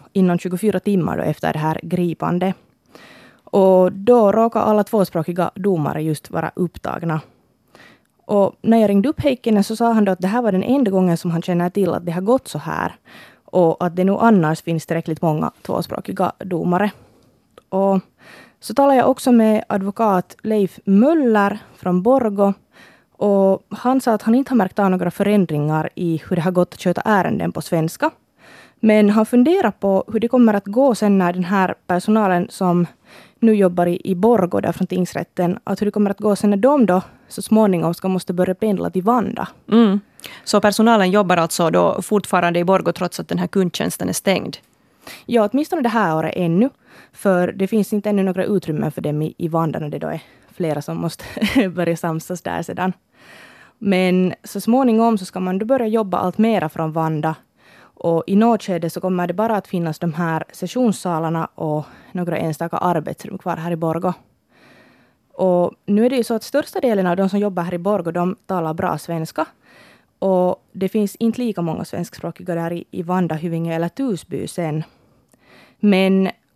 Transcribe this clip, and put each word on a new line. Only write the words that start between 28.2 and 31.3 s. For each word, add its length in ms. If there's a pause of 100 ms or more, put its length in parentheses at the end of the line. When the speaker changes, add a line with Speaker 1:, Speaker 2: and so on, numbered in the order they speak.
Speaker 1:
Men 300
han 160
funderar 460
på 360
hur 120
det 80
kommer 260
att 120
gå 300
sen 220
när 160